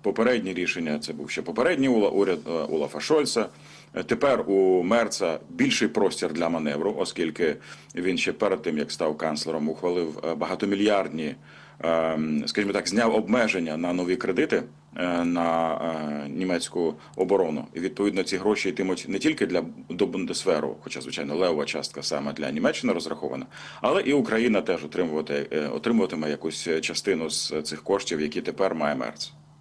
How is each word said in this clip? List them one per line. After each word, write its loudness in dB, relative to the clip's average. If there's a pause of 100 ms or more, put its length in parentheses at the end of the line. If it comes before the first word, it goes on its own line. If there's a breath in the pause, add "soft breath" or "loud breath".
попередні 2
рішення, -2
це -8
був -10
ще -4
попередній 2
Ула-, 6
уряд, 2
е, -4
Олафа -2
Шольца. 2 (500 loud breath)
Е, -4
тепер 2
у 6
Мерца 2 (100)
більший 2
простір 2
для 0
маневру, 0
оскільки 0 (400 loud breath)
він 0
ще 0
перед 0
тим, -2
як -4
став -2
канцлером, -2
ухвалив, -2
е, 0
багатомільярдні, 0 (440 loud breath)
ем, 0
скажімо 0
так, 0
зняв 2
обмеження 0
на -2
нові 0
кредити, 0 (340)
е, 0
на, 2
е, -4
німецьку -2 (200 loud breath)
оборону. 2
І, -8
відповідно, 0
ці -2
гроші 2
йтимуть -2
не -2
тільки 2
для, 2 (260)
до 2
Бундесверу, 0
хоча, -10
звичайно, -6
левова 2
частка -6
саме -2
для -4
Німеччини 0
розрахована, -6 (360 loud breath)
але 2
і 2
Україна 4
теж -2
отримувати, -2
е, 0
отримуватиме 0
якусь -4 (120)
частину -2
з -4
цих -8
коштів, 0
які -2
тепер 0
має 0
Мерц. -8 (280)